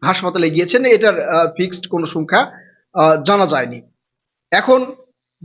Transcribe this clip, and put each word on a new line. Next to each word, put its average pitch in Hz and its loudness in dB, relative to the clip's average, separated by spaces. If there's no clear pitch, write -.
হাসপাতালে 180 -2
গিয়েছেন, 175 0
এটার, 202 2
আহ, 165 2
ফিক্সড 185 -6
কোনো 170 -4
সংখ্যা, 175 -2
আহ, 156 2
জানা 196 2
যায়নি। 123 -4
এখন 254 2